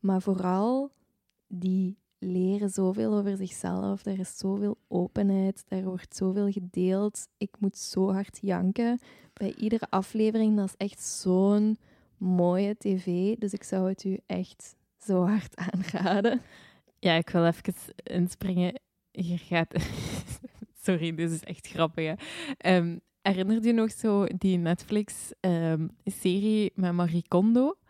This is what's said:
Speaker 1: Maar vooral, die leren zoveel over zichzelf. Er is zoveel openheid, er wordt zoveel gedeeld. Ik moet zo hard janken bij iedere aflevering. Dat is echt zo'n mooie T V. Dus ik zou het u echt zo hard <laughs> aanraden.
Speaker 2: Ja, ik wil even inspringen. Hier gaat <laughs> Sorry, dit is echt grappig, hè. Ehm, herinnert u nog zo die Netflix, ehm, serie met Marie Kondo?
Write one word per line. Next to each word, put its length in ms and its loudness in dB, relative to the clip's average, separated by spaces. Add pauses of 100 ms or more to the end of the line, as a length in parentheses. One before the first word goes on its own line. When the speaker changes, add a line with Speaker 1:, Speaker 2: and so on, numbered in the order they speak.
Speaker 1:
Maar 220 2
vooral, 680 0 (560)
die 520 -2 (200)
leren 520 -2
zoveel 440 0
over 220 0
zichzelf. 680 -4
Er 140 -4
is 200 -8
zoveel 400 -2 (100)
openheid, 800 0
er 160 -6
wordt 320 -10
zoveel 340 0
gedeeld. 880 -2
Ik 220 -8
moet 200 -2
zo 340 0
hard 300 -6
janken 560 0 (340)
bij 220 -6
iedere 360 -2
aflevering. 680 2
Dat 120 2
is 80 -8
echt 260 -6
zo'n 760 2 (380)
mooie 580 2
T 100 -16
V. 520 0
Dus 160 -4
ik 100 -8
zou 260 -2
het 160 -6
u 220 -2
echt 500 -8 (220)
zo 260 2
hard 360 0
<laughs> 100 -6
aanraden. 720 0 (580)
Speaker 2:
Ja, 160 2
ik 160 0
wil 160 4
even 280 -2 (280)
inspringen. 800 -2 (300)
Hier 280 -4
gaat 360 -2
<laughs> 1080 -8
Sorry, 320 0
dit 160 -2
is 140 -4
echt 220 -14
grappig, 400 0
hè. 80 -2 (420)
Ehm, 400 2 (260)
herinnert 440 2
u 60 4
nog 180 2
zo 360 2 (120)
die 200 2
Netflix, 720 -2 (100)
ehm, 460 2 (180)
serie 680 0
met 180 0
Marie 360 0
Kondo? 460 4 (160)